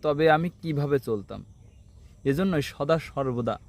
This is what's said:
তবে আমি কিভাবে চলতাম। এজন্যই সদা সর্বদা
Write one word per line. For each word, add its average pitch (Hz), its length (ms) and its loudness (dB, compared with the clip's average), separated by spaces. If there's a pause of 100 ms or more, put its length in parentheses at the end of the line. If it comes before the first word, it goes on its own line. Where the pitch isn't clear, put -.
তবে 156 280 2
আমি 160 200 4 (120)
কিভাবে 143 380 0
চলতাম। 101 440 -6 (800)
এজন্যই 156 380 2
সদা 156 380 0
সর্বদা 120 680 -4